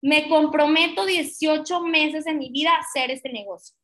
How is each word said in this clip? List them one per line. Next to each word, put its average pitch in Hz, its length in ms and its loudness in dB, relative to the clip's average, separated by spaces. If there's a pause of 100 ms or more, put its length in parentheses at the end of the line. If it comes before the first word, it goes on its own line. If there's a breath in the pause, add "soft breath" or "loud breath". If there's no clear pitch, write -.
Me 302 280 2
comprometo 311 760 2
dieciocho 311 760 -2
meses 311 460 0
en 311 100 -2
mi 262 140 -8
vida 294 220 0
a 320 80 2
hacer 262 280 -4
este 262 220 -8
negocio. 202 520 -14